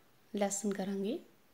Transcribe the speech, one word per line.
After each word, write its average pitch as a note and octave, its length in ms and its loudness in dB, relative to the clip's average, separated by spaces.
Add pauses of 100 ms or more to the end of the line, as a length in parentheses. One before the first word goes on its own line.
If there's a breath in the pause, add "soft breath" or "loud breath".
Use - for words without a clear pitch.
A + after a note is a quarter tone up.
(360)
ਲੈਸਨ G3+ 380 2
ਕਰਾਂਗੇ। G3 460 -2 (340)